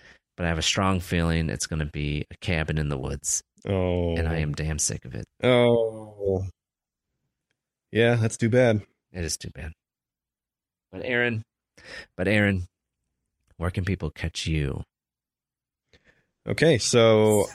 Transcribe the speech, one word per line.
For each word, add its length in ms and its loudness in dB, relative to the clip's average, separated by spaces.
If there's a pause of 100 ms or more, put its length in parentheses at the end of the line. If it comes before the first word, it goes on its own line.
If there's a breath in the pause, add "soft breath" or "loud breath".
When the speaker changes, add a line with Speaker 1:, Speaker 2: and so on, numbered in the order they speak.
(360 soft breath)
Speaker 1:
But 100 -6
I 40 0
have 80 0
a 60 -2
strong 360 0
feeling 500 0
it's 180 -6
gonna 180 -4
be 440 -6
a 80 -20
cabin 400 -2
in 120 -2
the 80 -4
woods. 460 -6 (240)
Speaker 2:
Oh. 480 0
Speaker 1:
And 120 -2
I 100 -2
am 160 -2
damn 260 -4
sick 260 -4
of 100 -16
it. 100 -10 (180)
Speaker 2:
Oh. 1000 2 (1500)
Yeah, 240 4
that's 220 0
too 120 0
bad. 320 4 (300)
Speaker 1:
It 140 -6
is 120 -4
too 120 -12
bad. 220 -14 (1200)
But 120 -12
Aaron, 400 -2 (720 loud breath)
but 120 -2
Aaron, 400 2 (920)
where 140 -4
can 120 -4
people 260 -4
catch 380 -8
you? 360 -2 (1600 soft breath)
Speaker 2:
Okay, 300 4
so, 640 4 (140)